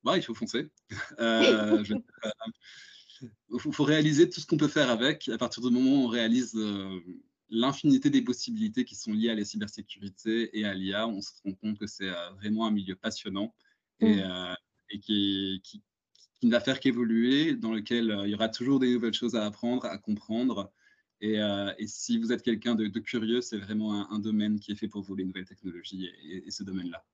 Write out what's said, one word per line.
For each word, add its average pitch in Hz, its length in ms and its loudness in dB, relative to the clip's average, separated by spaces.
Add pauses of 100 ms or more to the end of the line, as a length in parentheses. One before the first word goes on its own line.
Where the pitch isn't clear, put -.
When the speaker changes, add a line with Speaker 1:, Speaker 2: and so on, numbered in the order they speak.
Speaker 1:
Bah, 156 120 4
il 170 60 2
faut 117 120 -8
foncer. 117 360 -4 (200)
<laughs> - 280 -10
Euh, 110 640 6
je, 104 120 -2
Speaker 2:
<laughs> - 300 -8
Speaker 1:
euh, - 1300 -12
faut, 151 140 -4
faut 147 120 0
réaliser 151 440 6
tout 175 120 -8
ce - 60 -12
qu'on 156 120 2
peut 147 100 4
faire 139 220 2
avec. 131 400 0
À 113 80 -2
partir 117 240 -4
du 123 80 0
moment 131 320 4
où - 20 4
on 117 40 0
réalise, 117 480 0
euh, 98 440 -4 (480)
l'infinité 135 640 4
des 131 120 4
possibilités 117 600 -2
qui - 120 -12
sont - 160 -6
liées 110 180 2
à 113 40 -2
la 104 100 -2
cybersécurité 107 1120 -6
et 107 80 -2
à 98 80 -2
l'I 95 180 -4
A, 110 160 -2
on 98 140 -6
se - 80 -12 (140)
rend 98 100 -4
compte 107 240 -6
que 107 80 -6
c'est, 98 220 -8
euh, 87 280 -8
vraiment 107 300 -2
un 110 40 0
milieu 95 260 -2
passionnant 107 580 -6 (460)
et, - 160 8
Speaker 2:
Mm. 190 140 -2
Speaker 1:
euh, 90 240 -8 (360)
et 104 80 -10
qui, 98 680 0
qui, - 180 -18 (560)
qui 123 80 2
ne 113 40 8
va 120 100 6
faire 131 200 -2
qu'évoluer, 123 720 4
dans 113 180 -2
lequel, 113 380 0
euh, 101 160 -2
il 104 40 0
y 104 40 0
aura 113 160 0
toujours 131 280 2
des 127 140 4
nouvelles 113 220 2
choses 117 220 -2
à 107 100 0
apprendre, 120 400 -2
à 98 100 -6
comprendre. 107 720 -2 (520)
Et, 107 160 0
euh, 101 380 0
et 107 100 -6
si 117 300 -4
vous 113 160 0
êtes 117 80 0
quelqu'un 117 340 0
de, 110 120 0
de 101 120 -4
curieux, 113 440 -2
c'est 110 160 -8
vraiment 107 340 -4
un, 101 180 -4
un 107 80 -4
domaine 104 400 0
qui 104 140 -8
est - 20 -4
fait 104 140 -6
pour 101 140 -8
vous, 98 120 -10
les 95 100 -4
nouvelles 92 200 -8
technologies 92 600 -12
et, 80 300 -14
et, 90 100 -12
et 104 40 -14
ce - 120 -10
domaine-là. 90 520 -8